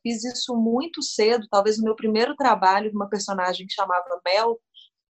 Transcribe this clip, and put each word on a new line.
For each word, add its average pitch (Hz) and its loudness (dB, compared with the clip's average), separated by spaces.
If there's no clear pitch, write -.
fiz 226 -4
isso 247 -6
muito 240 0
cedo, 220 0
talvez 208 2
no 220 0
meu 220 2
primeiro 226 0
trabalho, 208 2
uma 202 -4
personagem 190 -4
que - -8
chamava 180 -2
Mel, 226 2